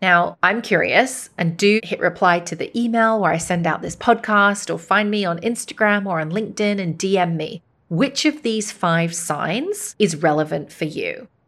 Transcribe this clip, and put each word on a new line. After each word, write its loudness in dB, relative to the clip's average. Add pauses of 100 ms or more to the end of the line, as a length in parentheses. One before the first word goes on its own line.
Now, 2
I'm 0
curious, 0
and -2
do 4
hit -6
reply 2
to -10
the -6
email 2
where 2
I 0
send -2
out -2
this -8
podcast, 2
or -4
find 0
me -2
on -2
Instagram 0
or -2
on -4
LinkedIn -2
and -2
D 0
M 2
me. -8 (280)
Which 0
of 0
these -2
five 0
signs -4
is 0
relevant 0
for -6
you? -8 (220)